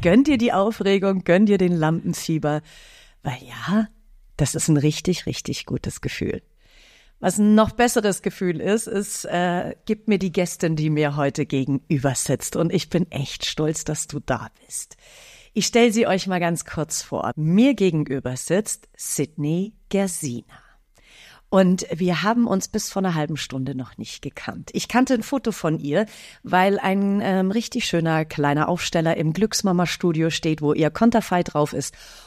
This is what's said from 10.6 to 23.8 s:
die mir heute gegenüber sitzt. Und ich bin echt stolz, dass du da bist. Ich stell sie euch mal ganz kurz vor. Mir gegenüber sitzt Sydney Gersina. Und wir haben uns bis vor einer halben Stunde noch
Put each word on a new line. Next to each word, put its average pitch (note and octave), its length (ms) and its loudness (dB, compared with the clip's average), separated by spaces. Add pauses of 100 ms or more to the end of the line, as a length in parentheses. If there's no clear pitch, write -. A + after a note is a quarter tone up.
die D#3 140 0
mir D3 260 0
heute C#3+ 300 0
gegenüber C3+ 680 0
sitzt. - 420 -4
Und E3+ 160 0
ich - 160 -2
bin F3 200 0
echt - 360 -6
stolz, D#3 400 -2
dass - 220 -6
du C#3+ 120 -8
da A2 300 -6 (160)
bist. - 320 -14 (560)
Ich G#3 140 0
stell A#3 260 4
sie A3+ 120 2
euch F#3+ 220 0
mal F3+ 140 -2
ganz E3+ 240 -2
kurz - 360 -6
vor. - 360 -6
Mir G3+ 380 4
gegenüber D3 600 0
sitzt - 600 -4
Sydney E3 760 -4 (140)
Gersina. F#3 560 -4 (1080)
Und F#3 440 4
wir F3 300 0
haben A#3 220 2
uns F#3+ 220 0
bis - 240 -6
vor G3 100 -2
einer F3+ 140 0
halben D3+ 220 -2
Stunde C3+ 360 -6
noch B2+ 240 -10